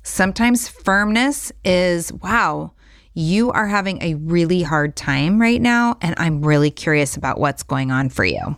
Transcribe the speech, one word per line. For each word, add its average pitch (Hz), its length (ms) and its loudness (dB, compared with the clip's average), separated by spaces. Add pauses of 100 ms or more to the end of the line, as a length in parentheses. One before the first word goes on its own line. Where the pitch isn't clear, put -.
Sometimes 226 680 0
firmness 214 800 0 (140)
is, 180 480 0
"Wow, 175 580 -2 (420)
you 190 380 0
are 208 160 0
having 196 340 -2
a 160 140 -2
really 170 480 0
hard 147 320 0
time 151 460 0
right 233 200 4
now, 240 400 2
and 165 160 -2
I'm 156 240 0
really 151 300 4
curious 147 460 0
about 139 200 -4
what's 143 260 -2
going 135 280 -4
on 131 180 0
for 95 140 -4
you." 53 340 -4